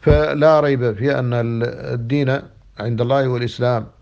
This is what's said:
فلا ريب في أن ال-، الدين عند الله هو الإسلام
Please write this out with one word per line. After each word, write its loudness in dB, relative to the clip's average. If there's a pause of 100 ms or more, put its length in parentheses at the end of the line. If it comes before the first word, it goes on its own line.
فلا 4
ريب 0
في -2
أن -2
ال-، -4
الدين 0 (400)
عند -4
الله 2
هو -2
الإسلام -2 (160)